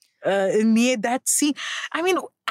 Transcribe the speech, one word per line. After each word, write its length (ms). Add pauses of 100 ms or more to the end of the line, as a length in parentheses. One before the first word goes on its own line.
(320)
uh, 160 (280)
নিয়ে 180 (120)
that 160 (140)
scene, 180 (440)
I 80
mean, 100 (340)